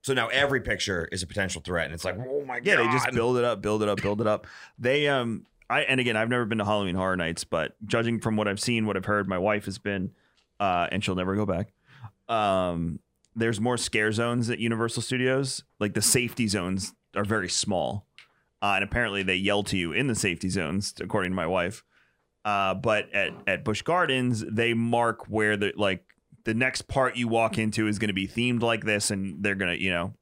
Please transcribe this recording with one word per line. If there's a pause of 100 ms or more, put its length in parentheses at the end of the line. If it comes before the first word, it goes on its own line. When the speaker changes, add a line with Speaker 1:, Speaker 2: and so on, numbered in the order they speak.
Speaker 1:
So
now
every
picture
is
a
potential
threat,
and
it's
like,
"Oh
my
Speaker 2:
Yeah,
they
just
Speaker 1:
God."
Speaker 2:
build
it
up,
build
it
up,
build
it
up. (320)
They,
um, (240)
I,
and
again,
I've
never
been
to
Halloween
Horror
Nights,
but (120)
judging
from
what
I've
seen,
what
I've
heard,
my
wife
has
been, (480)
uh,
and
she'll
never
go
back. (560)
Um, (340)
there's
more
scare
zones
at
Universal
Studios. (160)
Like,
the
safety
zones (220)
are
very
small, (560)
uh,
and
apparently
they
yell
to
you
in
the
safety
zones,
according
to
my
wife. (640)
Uh,
but
at, (160)
at
Busch
Gardens,
they
mark
where
the,
like, (400)
the
next
part
you
walk
into
is
gonna
be
themed
like
this,
and
they're
gonna,
you
know